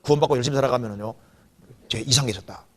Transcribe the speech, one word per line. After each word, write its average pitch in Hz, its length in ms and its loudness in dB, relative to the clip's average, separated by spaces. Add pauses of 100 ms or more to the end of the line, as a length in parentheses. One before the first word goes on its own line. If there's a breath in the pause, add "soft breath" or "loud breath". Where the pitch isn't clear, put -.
구원받고 147 340 4
열심히 135 200 0
살아가면은요, 117 580 -2 (720 soft breath)
"쟤 110 120 -4
이상해졌다 120 680 -4 (100)